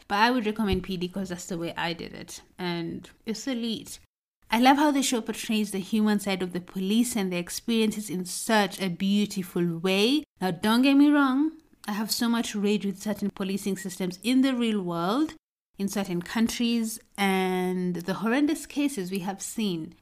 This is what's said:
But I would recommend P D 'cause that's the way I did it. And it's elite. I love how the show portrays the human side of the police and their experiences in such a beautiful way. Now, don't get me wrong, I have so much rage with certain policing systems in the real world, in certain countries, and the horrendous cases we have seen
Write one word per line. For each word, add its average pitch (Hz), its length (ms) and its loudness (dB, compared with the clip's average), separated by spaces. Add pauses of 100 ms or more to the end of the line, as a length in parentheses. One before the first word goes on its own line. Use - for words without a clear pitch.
But 202 100 -2
I 233 140 4
would 240 160 0
recommend 202 340 0
P 185 160 -6
D 180 100 -2
'cause 185 220 -8
that's 175 160 -10
the 185 120 -6
way 165 200 -6
I 165 160 -2
did - 200 -10
it. - 280 -16 (160)
And 170 500 -6 (200)
it's 214 180 -8
elite. 233 540 -6 (500)
I - 100 2
love 269 180 8
how 302 120 6
the 269 140 4
show 247 180 0
portrays 214 480 -2
the 196 80 -6
human 214 420 2
side 190 220 -2
of 180 100 -4
the 175 100 -4
police 202 540 0
and 190 160 0
their 175 80 -2
experiences 214 720 0
in 180 160 -4
such 202 560 0
a 190 80 0
beautiful 180 880 0
way. 202 460 2 (180)
Now, 185 80 0
don't 214 320 2
get 277 140 6
me 294 140 8
wrong, 285 420 4 (360)
I 208 60 -4
have 208 180 -4
so 240 160 0
much 233 280 0
rage 208 300 0
with 196 160 -6
certain 208 280 -4
policing 196 480 -4
systems 180 460 -6
in 254 180 4
the 262 140 4
real 226 260 0
world, 180 540 -2 (420)
in 196 100 -2
certain 190 340 -2
countries, 233 800 -2 (180)
and 185 800 0
the 175 200 -4
horrendous 285 500 0
cases 269 460 -4
we 196 80 -2
have 190 220 -6
seen 175 600 -4